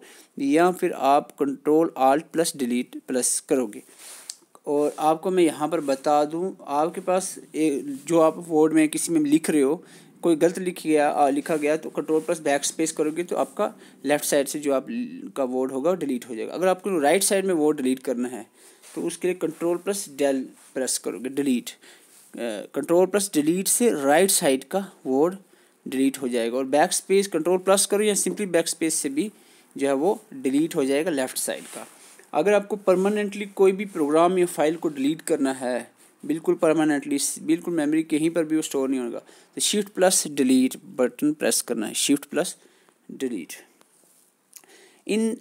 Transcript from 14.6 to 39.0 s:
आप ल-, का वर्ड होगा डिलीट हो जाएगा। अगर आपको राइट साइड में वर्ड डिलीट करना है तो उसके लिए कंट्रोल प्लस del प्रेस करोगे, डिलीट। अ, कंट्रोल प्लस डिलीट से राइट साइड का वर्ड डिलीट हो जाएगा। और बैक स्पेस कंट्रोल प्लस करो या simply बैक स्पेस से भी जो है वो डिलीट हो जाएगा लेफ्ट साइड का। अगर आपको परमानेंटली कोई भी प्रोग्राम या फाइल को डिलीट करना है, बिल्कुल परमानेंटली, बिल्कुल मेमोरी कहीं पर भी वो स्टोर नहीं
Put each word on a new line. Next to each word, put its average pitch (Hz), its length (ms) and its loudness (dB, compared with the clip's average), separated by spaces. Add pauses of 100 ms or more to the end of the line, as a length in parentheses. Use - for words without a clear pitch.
आप 131 160 -2
ल-, 113 460 -8
का 139 80 -2
वर्ड 127 280 -4
होगा 143 220 -2
डिलीट 139 340 -6
हो 127 60 -10
जाएगा। 110 200 -8
अगर 170 120 -2
आपको 185 320 0
राइट 156 240 2
साइड 196 220 0
में 190 100 0
वर्ड 151 220 2
डिलीट 127 220 -2
करना 123 300 -4
है 117 180 -12 (480)
तो 160 80 -8
उसके 175 260 -6
लिए 180 60 -2
कंट्रोल 170 420 -2
प्लस 190 320 -6
del 139 340 0 (320)
प्रेस 127 240 -2
करोगे, 110 300 -8
डिलीट। 135 420 -2
अ, - 40 -14 (1000)
कंट्रोल 170 320 2
प्लस 196 280 -2
डिलीट 165 340 0
से 240 220 2
राइट 160 400 4
साइड 135 340 0
का 190 280 -6 (140)
वर्ड 147 300 2 (520)
डिलीट 131 300 0
हो 131 100 -6
जाएगा। 117 300 -2
और 135 60 -2
बैक 147 280 2
स्पेस 196 340 2
कंट्रोल 175 320 0
प्लस 190 280 2
करो 202 180 0
या 208 100 2
simply 196 320 -2
बैक 170 220 0
स्पेस 160 260 -2
से - 140 -4
भी 165 240 -4 (440)
जो 139 100 -2
है 139 80 2
वो 185 300 0 (100)
डिलीट 139 420 -2
हो 143 80 2
जाएगा 143 260 0
लेफ्ट 131 280 -4
साइड 76 260 -6
का। 110 220 -16 (480)
अगर 165 180 2
आपको 202 240 0
परमानेंटली 202 680 0
कोई 196 260 4
भी 196 120 -6
प्रोग्राम 170 540 2
या 175 80 4
फाइल 165 300 0
को 165 120 -4
डिलीट 147 320 -2
करना 135 320 0
है, 123 380 -6 (360)
बिल्कुल 160 280 0
परमानेंटली, 151 640 2 (240)
बिल्कुल 170 320 -2
मेमोरी 156 280 0
कहीं 160 280 0
पर 170 140 0
भी 156 120 -2
वो 156 60 0
स्टोर 135 260 -2
नहीं 135 120 -2